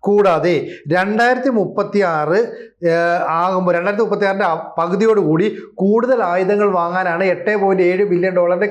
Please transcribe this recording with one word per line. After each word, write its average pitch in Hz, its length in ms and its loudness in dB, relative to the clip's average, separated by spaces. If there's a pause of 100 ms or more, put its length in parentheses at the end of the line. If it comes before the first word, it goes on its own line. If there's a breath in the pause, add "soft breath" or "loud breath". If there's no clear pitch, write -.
കൂടാതെ 180 480 2 (400 loud breath)
രണ്ടായിരത്തി 233 640 0
മുപ്പത്തിയാറ്, 190 800 0 (520 loud breath)
ഏഹ്, 170 280 0 (220)
ആകുമ്പോൾ, 185 340 0
രണ്ടായിരത്തി 202 300 -2
മുപ്പത്തിയാറിൻ്റെ 196 460 -2
ആ - 20 0 (240)
പകുതിയോടുകൂടി 185 680 2 (360 loud breath)
കൂടുതൽ 233 360 2 (120)
ആയുധങ്ങൾ 202 380 0 (120)
വാങ്ങാനാണ് 175 440 -2 (100)
എട്ട് 180 180 -4 (100)
പോയിന്റ് 190 280 2
ഏഴ് 185 220 2
ബില്യൺ 180 260 0
ഡോളറിൻ്റെ 180 320 0